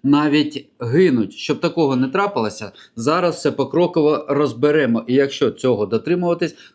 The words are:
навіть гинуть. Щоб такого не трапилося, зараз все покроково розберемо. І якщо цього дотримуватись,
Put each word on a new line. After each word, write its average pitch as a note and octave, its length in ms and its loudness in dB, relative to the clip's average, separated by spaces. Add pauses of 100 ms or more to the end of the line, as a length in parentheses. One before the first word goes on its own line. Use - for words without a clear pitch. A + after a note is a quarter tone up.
навіть D3 600 2 (140)
гинуть. B2 540 2
Щоб - 260 -6
такого D#3+ 360 0
не B2+ 120 0
трапилося, B2+ 640 -4 (240)
зараз D#3 400 0
все C#3+ 160 -2
покроково D3+ 800 0
розберемо. C#3 800 0
І B2 60 -2
якщо C#3 380 2
цього G#2+ 340 0
дотримуватись, E3+ 720 -2 (200)